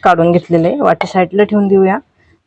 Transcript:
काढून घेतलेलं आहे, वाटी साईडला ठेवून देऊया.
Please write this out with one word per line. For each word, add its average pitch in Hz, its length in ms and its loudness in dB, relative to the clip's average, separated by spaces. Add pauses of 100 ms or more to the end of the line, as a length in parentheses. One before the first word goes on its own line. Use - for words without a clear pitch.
काढून 175 280 2
घेतलेलं 170 360 0
आहे, 269 120 -4
वाटी 180 280 -2
साईडला 185 360 -2
ठेवून 202 240 0
देऊया. 190 300 2 (500)